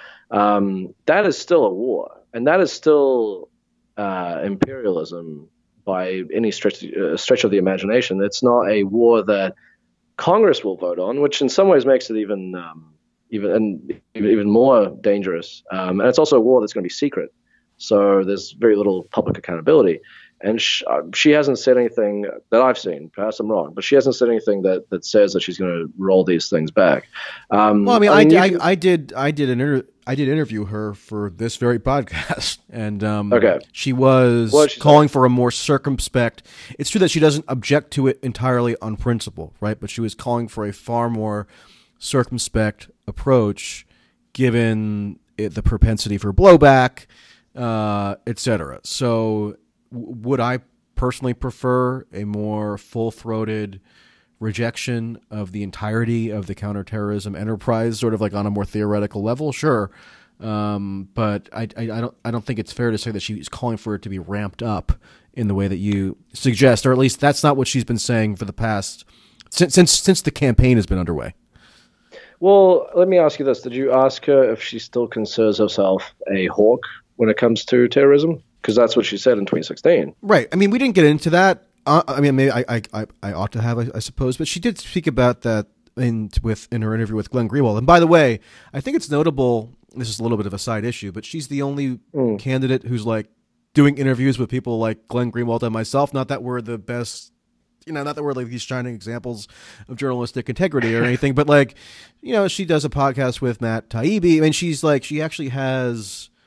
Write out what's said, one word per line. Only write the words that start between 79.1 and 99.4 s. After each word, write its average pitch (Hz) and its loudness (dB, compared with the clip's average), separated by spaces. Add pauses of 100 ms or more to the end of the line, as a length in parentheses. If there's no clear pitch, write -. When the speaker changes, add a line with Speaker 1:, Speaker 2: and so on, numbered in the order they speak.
Speaker 1:
said 120 2
in 98 -2
twenty - -4
sixteen. 92 0
Speaker 2:
Right. 196 2
I 160 -2
mean, 196 4
we 240 0
didn't 247 0
get 175 6
into 151 4
that. 180 2 (220)
Uh, 151 4
I 135 -4
mean, 143 2
maybe 135 4
I, 120 -2
I, 113 -4 (100)
I, 107 -8 (160)
I 101 -6
ought 92 -6
to 110 -4
have, 117 -2
I, 117 -2
I - -6
suppose, 127 -4
but 156 -6
she - -6
did 220 -2
speak - -6
about 123 2
that 107 -2 (280)
in, 117 -2 (140)
with, 110 -6
in 117 -4
her 110 -2
interview 110 -4
with 104 -6
Glenn 120 -2
Greenwald. 117 0
And 123 -4
by 175 6
the 170 4
way, 156 2 (340)
I 139 -6
think 277 -6
it's - -6
notable, 131 -2 (220)
this 120 -8
is 101 -10
a 113 -8
little 117 -2
bit 104 -4
of 95 -8
a 98 -10
side 107 -6
issue, 107 -10
but 107 -14
she's 151 -14
the 139 -8
only 139 -6 (160)
Speaker 1:
Mm. 120 -2
Speaker 2:
candidate 131 -2
who's, 117 -6
like, 110 -4 (440)
doing 143 6
interviews 131 0
with 123 -4
people 120 -4
like 110 -4
Glenn 120 -4
Greenwald 117 -2
and 117 -4
myself. 123 -2
Not 131 -4
that 131 -8
we're 123 -6
the 117 -10
best, 120 -10 (540)
you 160 -12
know, 143 -6
not 147 -6
that 147 -8
we're, 143 -2
like, 127 -6
these 120 -10
shining 123 -8
examples 113 -12 (400)